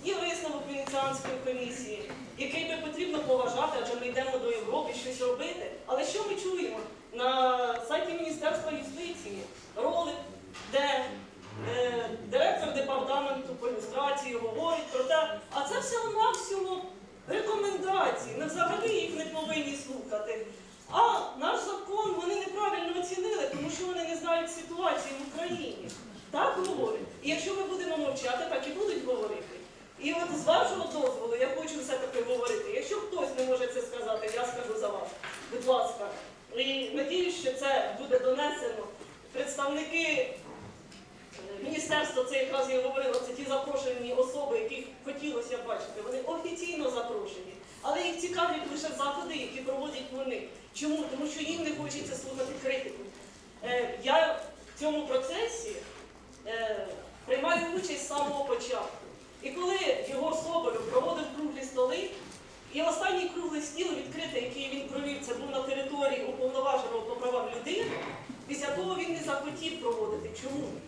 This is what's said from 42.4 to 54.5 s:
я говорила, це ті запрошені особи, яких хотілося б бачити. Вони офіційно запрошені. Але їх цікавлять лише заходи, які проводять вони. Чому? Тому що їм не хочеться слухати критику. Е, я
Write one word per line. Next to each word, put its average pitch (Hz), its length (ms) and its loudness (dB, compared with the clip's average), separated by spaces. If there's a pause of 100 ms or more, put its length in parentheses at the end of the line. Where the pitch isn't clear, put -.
я 254 120 4
говорила, 262 320 2 (140)
це 254 60 -4
ті 269 120 -6
запрошені 262 680 0
особи, 254 460 2
яких 247 260 -4 (200)
хотілося 262 520 -4
б 233 100 -6
бачити. 214 380 -4
Вони 254 160 -2
офіційно 339 680 -2
запрошені. 214 640 -4 (280)
Але 311 260 2
їх 339 120 -2
цікавлять 339 520 2
лише 302 160 -4 (100)
заходи, 285 380 0
які 254 260 -6
проводять 262 540 -4
вони. 262 280 -4 (300)
Чому? 302 380 0
Тому 294 200 -2
що 311 100 -6
їм 330 220 -2
не 302 80 0 (120)
хочеться 285 320 -4
слухати 262 380 -4 (100)
критику. 262 400 -2 (600)
Е, 247 400 0
я 311 360 6 (360)